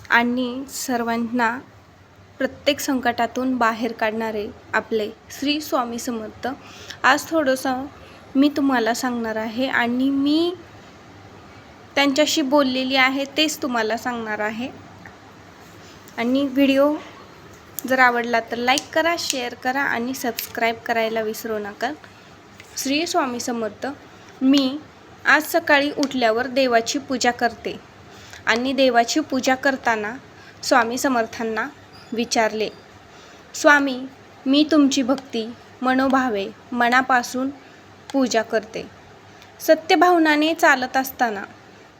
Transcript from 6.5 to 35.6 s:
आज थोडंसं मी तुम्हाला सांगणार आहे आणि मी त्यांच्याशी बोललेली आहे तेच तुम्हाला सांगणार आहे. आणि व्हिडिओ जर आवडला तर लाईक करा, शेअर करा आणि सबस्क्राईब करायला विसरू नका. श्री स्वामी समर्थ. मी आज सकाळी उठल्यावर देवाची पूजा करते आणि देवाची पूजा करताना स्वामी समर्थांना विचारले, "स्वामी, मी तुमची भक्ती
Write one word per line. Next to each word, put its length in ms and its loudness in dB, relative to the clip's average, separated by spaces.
आज 260 2
थोडंसं 560 0
मी 220 4
तुम्हाला 380 2
सांगणार 420 -4
आहे 300 -4
आणि 440 0
मी 440 2
त्यांच्याशी 480 2
बोललेली 540 2
आहे 280 2
तेच 260 0
तुम्हाला 340 -2
सांगणार 420 -6
आहे. 300 -6
आणि 340 0
व्हिडिओ 440 4
जर 120 2
आवडला 420 2
तर 160 -6
लाईक 360 2
करा, 260 2
शेअर 360 -4
करा 280 -2
आणि 320 -4
सबस्क्राईब 600 -4
करायला 460 -2
विसरू 380 -6
नका. 340 -6
श्री 300 -2
स्वामी 340 -2
समर्थ. 460 -6
मी 360 4
आज 180 4
सकाळी 460 2
उठल्यावर 560 0
देवाची 520 2
पूजा 320 -2
करते 500 -4
आणि 260 0
देवाची 480 4
पूजा 340 0
करताना 600 -2
स्वामी 360 2
समर्थांना 720 -2
विचारले, 560 -2
"स्वामी, 520 4
मी 240 4
तुमची 320 4
भक्ती 500 -4